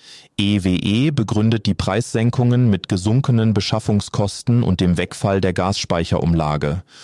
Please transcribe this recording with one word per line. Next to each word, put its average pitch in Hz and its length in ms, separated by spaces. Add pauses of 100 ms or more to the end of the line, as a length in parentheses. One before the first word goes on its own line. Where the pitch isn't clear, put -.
(380)
E 101 260
W 92 120
E 117 340
begründet 113 560
die 98 80
Preissenkungen 120 960
mit 95 180
gesunkenen 110 680
Beschaffungskosten 107 1080
und 90 180
dem 90 160
Wegfall 95 440
der 92 120
Gasspeicherumlage. 85 1300 (220)